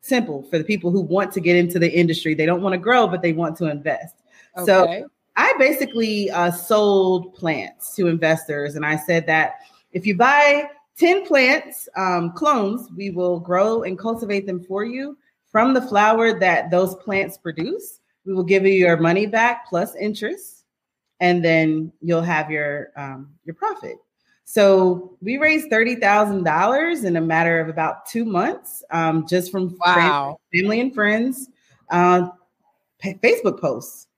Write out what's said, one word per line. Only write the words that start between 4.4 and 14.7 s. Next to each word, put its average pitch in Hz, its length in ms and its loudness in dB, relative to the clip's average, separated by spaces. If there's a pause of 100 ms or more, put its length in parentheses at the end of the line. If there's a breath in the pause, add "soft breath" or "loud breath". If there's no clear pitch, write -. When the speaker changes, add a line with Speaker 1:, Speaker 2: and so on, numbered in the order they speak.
Speaker 1:
So 190 200 6
Speaker 2:
Okay. 175 200 -2 (320)
Speaker 1:
I 349 240 2
basically, 226 720 0
uh, 175 200 0
sold 190 840 2
plants - 600 -6
to 180 120 0
investors. 156 680 -2
And 147 100 -6
I 151 100 0
said 165 320 -2
that 156 280 2 (360 loud breath)
if 180 140 -6
you 208 100 0
buy 285 540 4 (280)
ten 370 280 2
plants, 269 680 0
um, 175 380 -2
clones, 247 600 -2
we 196 140 -8
will 175 300 -2
grow 190 440 0
and 185 140 -6
cultivate 208 480 -6
them 180 180 -8
for 190 200 -6